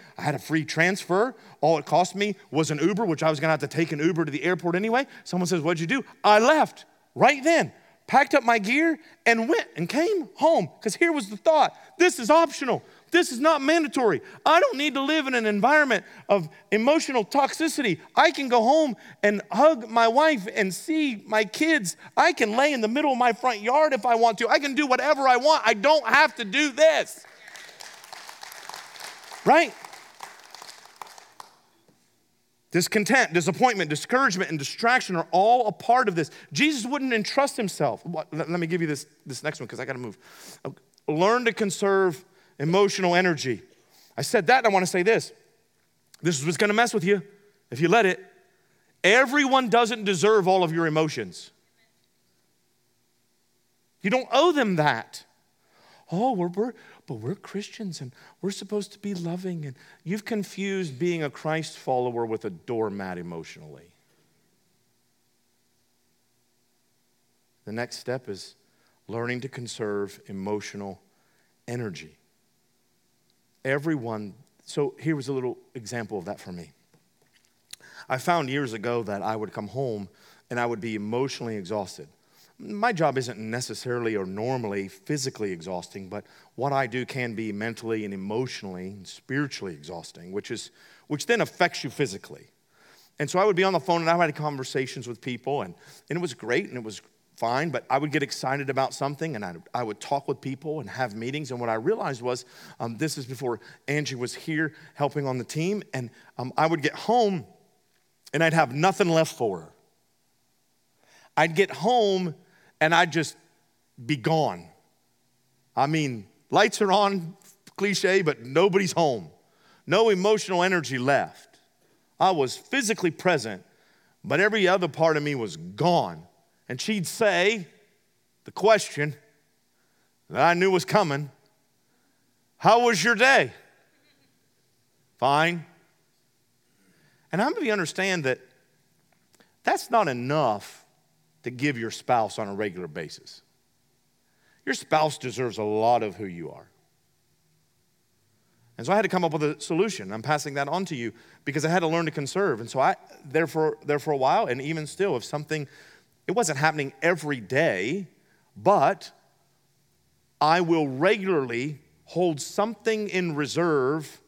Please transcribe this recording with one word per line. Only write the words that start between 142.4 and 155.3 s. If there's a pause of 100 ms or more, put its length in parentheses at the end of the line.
a
regular
basis. (1200)
Your
spouse
deserves
a
lot
of
who
you
are. (2000)
And
so
I
had
to
come
up
with
a
solution.
I'm
passing
that
on
to
you (320)
because
I
had
to
learn
to
conserve.
And
so
I, (260)
there
for,
there
for
a
while,
and
even
still,
if
something, (640)